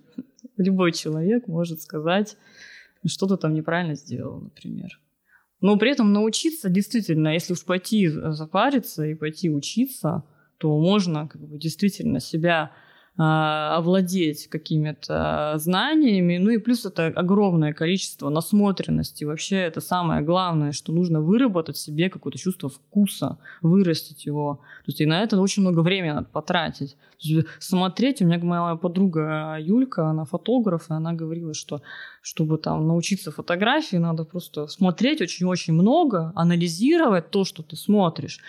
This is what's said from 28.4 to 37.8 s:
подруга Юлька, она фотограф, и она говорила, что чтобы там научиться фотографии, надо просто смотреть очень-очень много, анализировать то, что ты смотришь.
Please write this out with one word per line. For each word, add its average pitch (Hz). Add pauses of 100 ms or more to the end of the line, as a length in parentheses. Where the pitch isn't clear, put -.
подруга 156
Юлька, 185
она 156
фотограф, 196
и 160
она 160
говорила, 165
что 147 (400)
чтобы 156
там 160
научиться 170
фотографии, 208
надо 165
просто 156
смотреть 202
очень-очень 175
много, 202
анализировать 180
то, 196
что 165
ты -
смотришь. -